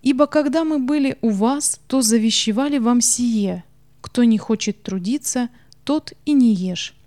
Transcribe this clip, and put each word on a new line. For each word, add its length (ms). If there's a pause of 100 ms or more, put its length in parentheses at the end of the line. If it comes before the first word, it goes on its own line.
«Ибо 240
когда 360
мы 160
были 440
у 80
вас, 560
то 160
завещевали 760
вам 240
сие: 640 (380)
кто 220
не 120
хочет 460
трудиться, 680 (360)
тот 280 (140)
и 80
не 180
ешь». 420 (120)